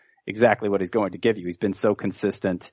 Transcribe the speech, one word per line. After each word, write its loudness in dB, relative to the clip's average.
exactly 4
what 2
he's -2
going 0
to -12
give 2
you. -10
He's -6
been -2
so 2
consistent. -4